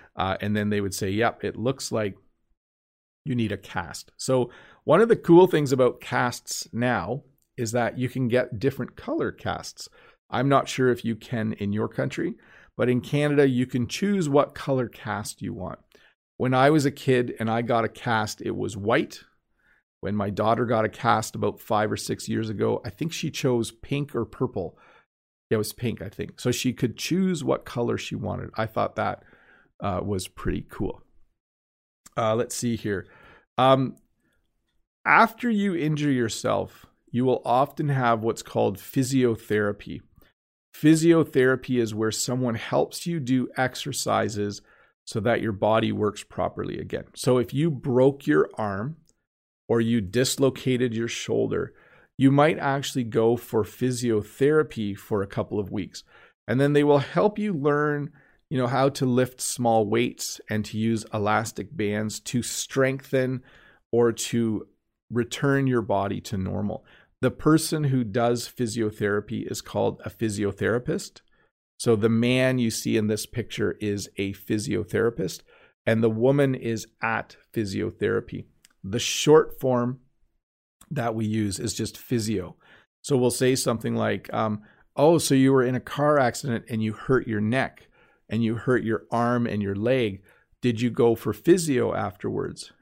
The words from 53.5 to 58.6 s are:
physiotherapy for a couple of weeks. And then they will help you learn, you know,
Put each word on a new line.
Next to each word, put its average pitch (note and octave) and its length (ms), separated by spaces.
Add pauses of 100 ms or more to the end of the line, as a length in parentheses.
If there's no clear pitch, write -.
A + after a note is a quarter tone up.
physiotherapy A#2+ 1300
for G#2 260
a G2 40
couple G2+ 320
of G2 140
weeks. - 320 (420)
And B2 140
then C#3+ 120
they D3 120
will C#3+ 140
help F#3 400
you G#3 140
learn, D3 580 (380)
you C#3+ 100
know, B2+ 80